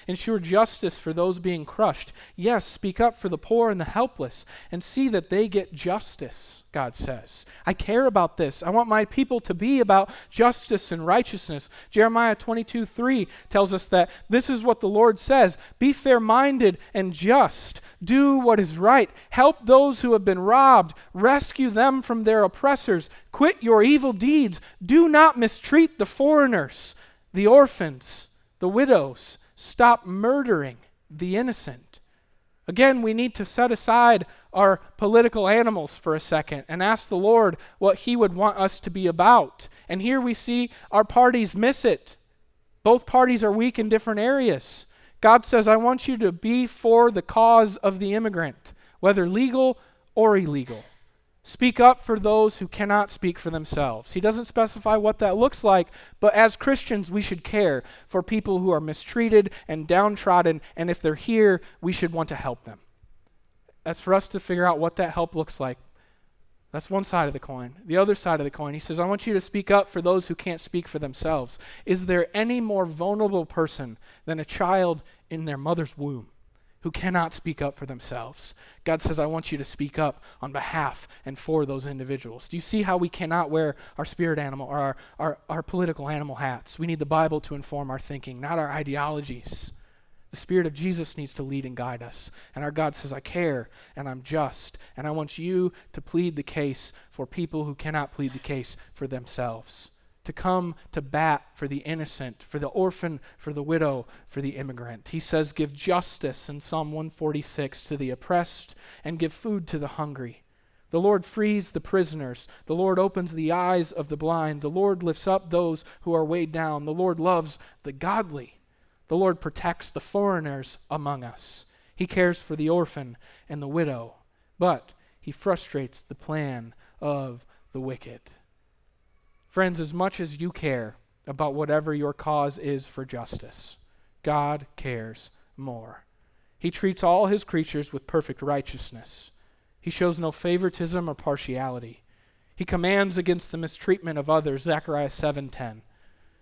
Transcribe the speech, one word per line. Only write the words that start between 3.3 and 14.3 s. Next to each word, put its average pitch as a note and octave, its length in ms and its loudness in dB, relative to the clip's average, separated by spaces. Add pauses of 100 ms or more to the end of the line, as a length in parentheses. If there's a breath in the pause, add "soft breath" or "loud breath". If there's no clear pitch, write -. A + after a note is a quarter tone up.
poor A#3 320 2
and F#3+ 100 -4
the D#3+ 40 -4
helpless, F3 600 -6 (280 loud breath)
and F3 100 -8
see C4+ 280 -2
that F#3 200 -2
they G#3 160 2
get F#3+ 260 -4
justice," - 1000 -10
God B2+ 240 -6
says. - 500 -12 (180 loud breath)
"I F#3 100 0
care A#3+ 320 0
about F#3+ 320 2
this. C#3+ 220 -4
I E3+ 100 -4
want A#3 180 2
my G#3+ 160 2
people B3+ 340 -2
to G#3+ 160 -6
be A#3+ 240 0
about G3 320 6 (200 loud breath)
justice - 600 0
and E3 160 -6
righteousness." F3 640 -2 (200 loud breath)
Jeremiah A3+ 440 4
twenty-two A3+ 520 -4
three A#3+ 420 -2 (200 loud breath)
tells G3 240 2
us F#3 140 -6
that F3+ 240 4 (180 loud breath)
this B3+ 220 2